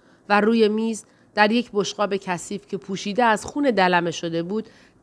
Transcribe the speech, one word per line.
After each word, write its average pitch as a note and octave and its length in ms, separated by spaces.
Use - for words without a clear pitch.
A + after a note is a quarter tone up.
و G#3 120
روی A3 280
میز A3 360
در G#3 180
یک A#3+ 220
بشقاب G3+ 420
کثیف F#3+ 520
که G3 100
پوشیده G3 460
از G#3+ 220
خون D4 180
دلمه F3+ 480
شده E3 320
بود، G#3 260